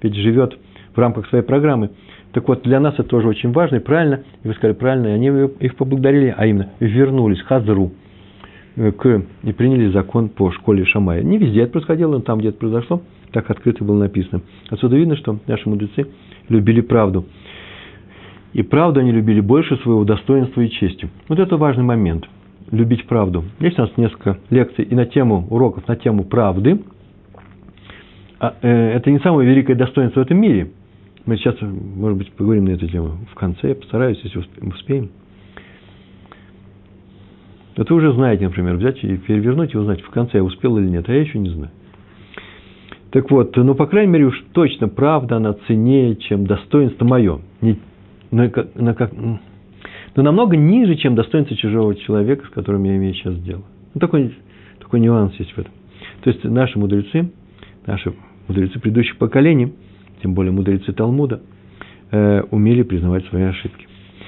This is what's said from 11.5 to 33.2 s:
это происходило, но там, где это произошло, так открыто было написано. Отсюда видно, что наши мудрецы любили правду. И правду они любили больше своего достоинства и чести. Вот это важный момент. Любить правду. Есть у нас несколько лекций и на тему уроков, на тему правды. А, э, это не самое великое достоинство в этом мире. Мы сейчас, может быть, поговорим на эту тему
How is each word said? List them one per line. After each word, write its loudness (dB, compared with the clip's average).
это 0
происходило, -2
но 0
там, -2
где 0
это -6
произошло, -4
так -6
открыто -4
было 2
написано. -2
Отсюда 0
видно, 2
что -6
наши -4
мудрецы -4
любили 4
правду. 0
И -2
правду 2
они 4
любили 2
больше 2
своего 2
достоинства 0
и 0
чести. -4
Вот -2
это 0
важный 0
момент. -2
Любить 0
правду. 0
Есть 0
у 2
нас -2
несколько -2
лекций 0
и -4
на 2
тему 0
уроков, 0
на 0
тему -2
правды. 0
А, -6
э, 2
это 0
не 2
самое 2
великое 4
достоинство 0
в 2
этом 2
мире. 2
Мы -2
сейчас, -2
может -6
быть, -8
поговорим 0
на 0
эту -6
тему -6